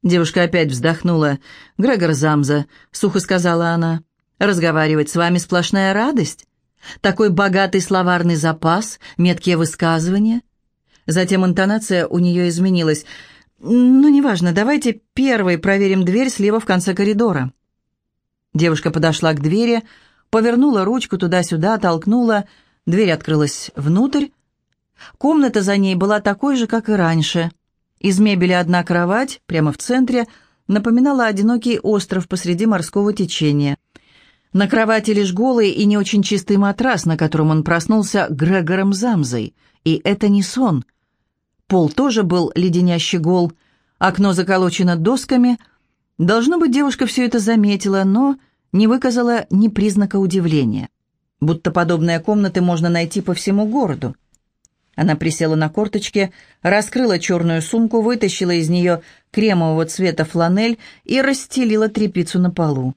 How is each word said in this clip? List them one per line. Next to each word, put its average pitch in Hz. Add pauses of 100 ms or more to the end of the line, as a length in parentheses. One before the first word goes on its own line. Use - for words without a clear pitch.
Девушка 175
опять 165
вздохнула. 156 (380)
«Грегор 190
Замза, — 147 (240)
сухо 202
сказала 175
она, — 165 (380)
разговаривать 160
с -
вами 170
сплошная 190
радость. 226 (560)
Такой 202
богатый 190
словарный 180
запас, 160 (180)
меткие 175
высказывания». 175 (640)
Затем 185
интонация 190
у 175
неё 175
изменилась. 170 (540)
«Ну, 254
неважно, 226
давайте 233 (120)
первой 214
проверим 190
дверь 226
слева 208
в -
конце 185
коридора». 202 (1000)
Девушка 160
подошла 160
к 147
двери, 220 (460)
повернула 233
ручку 226
туда-сюда, 180
толкнула. 202 (400)
Дверь 185
открылась 151
внутрь. 240 (880)
Комната 269
за 196
ней 190
была 202
такой 208
же, 233
как 226
и -
раньше. 165 (500)
Из 190
мебели 190
одна 175
кровать, 180
прямо 156
в -
центре, 247 (400)
напоминала 240
одинокий 220
остров 190
посреди 180
морского 202
течения. 147 (760)
На 196
кровати 220
лишь 202
голый 226
и 202
не 208
очень 202
чистый 196
матрас, 202
на 160
котором 156
он 156
проснулся 175
Грегором 180
Замзой. 156 (280)
И 160
это 202
не 202
сон. 190 (800)
Пол 175
тоже 247
был 175
леденяще 180
гол. 170 (460)
Окно 190
заколочено 180
досками. 247 (640)
Должно 233
быть, 320
девушка 269
всё 247
это 240
заметила, 202
но 254 (340)
не 202
выказала 240
ни 208
признака 202
удивления. 160 (520)
Будто 165
подобные 170
комнаты 190
можно 175
найти 170
по 185
всему 202
городу. 185 (800)
Она 160
присела 160
на 156
корточки, 202 (300)
раскрыла 208
чёрную 170
сумку, 226
вытащила 208
из 165
неё 175 (300)
кремового 165
цвета 165
фланель 185 (280)
и 254
расстелила 247
тряпицу 202
на 180
полу. 139